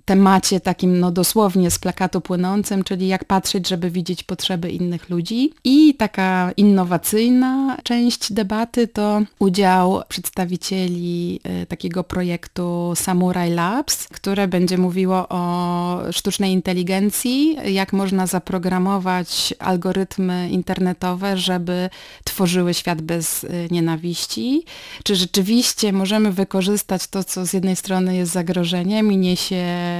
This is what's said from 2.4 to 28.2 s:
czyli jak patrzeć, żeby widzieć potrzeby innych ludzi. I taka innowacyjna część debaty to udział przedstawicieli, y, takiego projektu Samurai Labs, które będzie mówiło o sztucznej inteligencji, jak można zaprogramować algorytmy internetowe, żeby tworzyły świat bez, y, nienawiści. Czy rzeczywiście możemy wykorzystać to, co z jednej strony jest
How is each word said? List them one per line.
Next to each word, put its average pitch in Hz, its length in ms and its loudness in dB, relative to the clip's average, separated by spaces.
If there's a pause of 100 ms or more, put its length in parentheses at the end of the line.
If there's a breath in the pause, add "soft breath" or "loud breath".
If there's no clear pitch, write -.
czyli 185 240 -2
jak 185 180 -2
patrzeć, - 420 0
żeby 180 240 -2
widzieć 170 320 -4
potrzeby 180 480 -4
innych 175 380 -4
ludzi. 220 440 0 (100)
I 285 320 8
taka 185 640 2
innowacyjna 226 1300 4
część 240 500 0
debaty 220 540 0
to 208 340 0 (180)
udział 185 680 4
przedstawicieli, 175 1300 -4 (240)
y, - 20 -8
takiego 175 380 -6
projektu 175 920 -4
Samurai 180 580 0
Labs, 185 540 -2
które 196 400 -2
będzie 180 300 2
mówiło 185 520 0
o 175 720 -2 (100)
sztucznej 190 420 -2
inteligencji, 196 1040 0 (160)
jak 190 200 -2
można 190 340 0
zaprogramować 185 1300 -2
algorytmy 185 880 -2
internetowe, 185 880 -2
żeby 180 520 -2 (340 loud breath)
tworzyły 175 500 0
świat 170 280 -4
bez, 165 420 -4
y, 175 280 -6
nienawiści. 175 920 -2 (400 loud breath)
Czy 202 120 0
rzeczywiście 202 800 0
możemy 202 380 2
wykorzystać 190 760 -2
to, 196 160 -4
co 185 220 -6
z 165 80 -4
jednej 185 220 0
strony 185 400 -2
jest 180 160 0